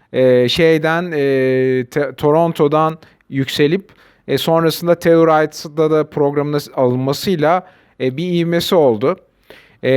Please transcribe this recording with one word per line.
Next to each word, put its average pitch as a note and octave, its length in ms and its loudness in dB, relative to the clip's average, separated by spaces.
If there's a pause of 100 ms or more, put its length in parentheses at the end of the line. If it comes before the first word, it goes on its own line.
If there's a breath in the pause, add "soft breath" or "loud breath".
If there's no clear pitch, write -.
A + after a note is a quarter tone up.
(120)
e, B2+ 360 4
şeyden, D#3+ 640 0
e, C3 760 0
te-, C#3+ 220 -4
Toronto'dan D#3 840 0 (300 soft breath)
yükselip, D3 640 -2 (360 soft breath)
e, C#3 100 -2
sonrasında E3 560 0
Telluride'da D#3+ 960 0
da D3+ 200 0
programına C#3+ 500 -2
s-, - 140 -14
alınmasıyla, D3 920 -2 (340 soft breath)
e, C3 160 -4
bir F3 240 -2
ivmesi E3+ 340 -2
oldu. C#3 420 2 (640 soft breath)
E, B2+ 140 0